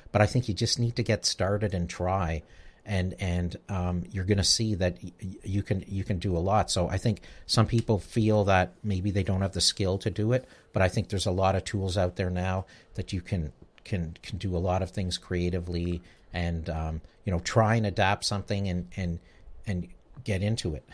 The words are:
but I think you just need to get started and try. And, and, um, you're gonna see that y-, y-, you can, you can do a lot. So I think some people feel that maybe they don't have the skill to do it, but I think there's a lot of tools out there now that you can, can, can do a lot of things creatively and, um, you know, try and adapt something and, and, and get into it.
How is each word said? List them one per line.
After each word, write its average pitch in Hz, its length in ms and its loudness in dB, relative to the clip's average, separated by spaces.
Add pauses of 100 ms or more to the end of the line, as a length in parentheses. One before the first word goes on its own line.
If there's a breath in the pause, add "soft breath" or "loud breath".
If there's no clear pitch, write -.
(120)
but - 100 6
I 107 60 8
think 123 200 2
you 104 60 -2
just 110 240 0
need 117 200 0
to 120 60 -2
get 107 220 0
started 101 480 0
and 87 160 -2
try. 90 540 0 (420 soft breath)
And, 92 340 0
and, 87 360 0 (140)
um, 90 420 0
you're 95 140 -4
gonna 98 180 4
see 110 320 2
that 90 260 0
y-, 92 100 -12 (120)
y-, 95 200 -10
you 101 200 -2
can, 95 240 -2
you 95 160 -4
can 92 160 -2
do 90 180 0
a 82 60 0
lot. 98 260 2
So 87 180 2
I 95 100 0
think 110 240 0 (260 loud breath)
some 113 180 4
people 113 320 2
feel 107 460 2
that 92 300 4 (100)
maybe 101 260 0
they 98 140 0
don't 95 180 0
have 98 120 0
the - 80 -2
skill 95 380 2
to 107 120 -2
do 107 220 0
it, 127 120 0 (280 soft breath)
but 101 100 2
I 92 60 6
think - 200 -2
there's 95 160 -2
a 98 60 2
lot 95 240 4
of 92 80 0
tools 95 340 -2
out 90 200 0
there 92 120 0
now 92 360 -2 (280 soft breath)
that - 200 -8
you 90 80 -2
can, 82 300 -4 (320)
can, 82 380 -4
can - 160 -10
do 90 180 -2
a 85 40 0
lot 92 240 0
of 90 80 -6
things 92 260 -4
creatively 87 840 -2 (320 soft breath)
and, 85 360 -2
um, 78 320 -4 (240 soft breath)
you 98 60 0
know, 87 80 0
try 110 360 4
and 110 120 0
adapt 98 380 2
something 98 420 -2
and, 90 200 -2 (100)
and, 87 220 -4 (460 soft breath)
and 90 220 -4 (360)
get 95 200 -2
into 104 320 0
it. - 80 -12 (100)